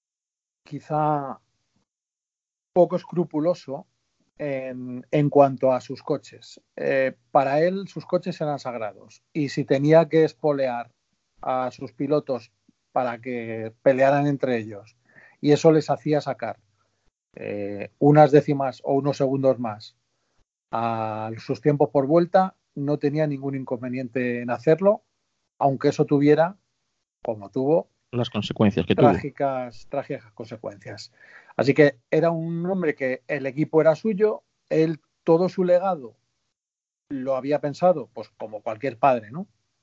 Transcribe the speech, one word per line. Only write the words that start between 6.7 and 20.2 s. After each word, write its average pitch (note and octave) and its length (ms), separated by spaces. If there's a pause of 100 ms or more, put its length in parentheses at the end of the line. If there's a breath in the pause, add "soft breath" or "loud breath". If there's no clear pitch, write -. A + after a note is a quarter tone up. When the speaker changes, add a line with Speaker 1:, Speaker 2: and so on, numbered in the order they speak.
Speaker 1:
Eh, C3+ 420 (140)
para C#3 300
él, F#3 260
sus - 180
coches F3+ 340
eran D3 200
sagrados, G#2+ 640 (100)
y C#3+ 160
si C#3 160
tenía D3+ 420
que D#3+ 160
espolear C3+ 680 (500)
a B2+ 300
sus C3 220
pilotos C#3 580 (400)
para B2 280
que A2+ 640
pelearan C#3 460
entre C3 300
ellos, G#2+ 380 (460 soft breath)
y D3 120
eso D#3 180
les D#3 180
hacía D3 320
sacar, A#2 380 (760)
eh, G#2 640
unas D3 340
décimas C#3 520
o - 100
unos C#3 240
segundos C3+ 420
más A2 360 (760)